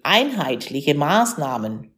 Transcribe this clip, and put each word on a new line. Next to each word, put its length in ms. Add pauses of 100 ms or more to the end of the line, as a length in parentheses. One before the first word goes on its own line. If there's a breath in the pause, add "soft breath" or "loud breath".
einheitliche 920
Maßnahmen 1000